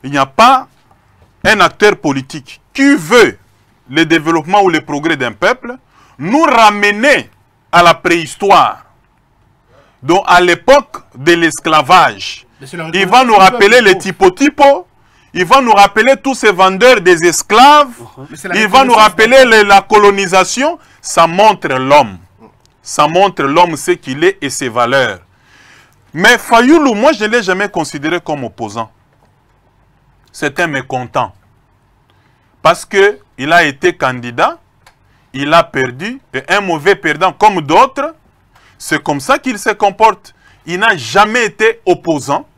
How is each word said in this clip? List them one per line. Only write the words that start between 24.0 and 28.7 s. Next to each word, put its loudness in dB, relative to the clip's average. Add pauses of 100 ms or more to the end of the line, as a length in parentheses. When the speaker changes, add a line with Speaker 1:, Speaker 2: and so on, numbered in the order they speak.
Speaker 1:
est -2
et -8
ses -8
valeurs. -2 (920)
Mais 0
Fayoulou, 2
moi 0
je -6
ne -4
l'ai -2
jamais -4
considéré -6
comme -10
opposant. -12 (1400)